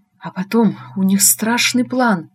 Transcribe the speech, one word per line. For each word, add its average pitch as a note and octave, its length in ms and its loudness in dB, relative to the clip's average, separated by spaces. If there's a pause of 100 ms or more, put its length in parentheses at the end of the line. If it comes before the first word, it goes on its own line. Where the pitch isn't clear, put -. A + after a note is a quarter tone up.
(180)
А - 140 -14
потом G3 460 0 (180)
у F#3+ 80 -2
них G3 180 2
страшный A#3 640 0
план. A#3+ 520 0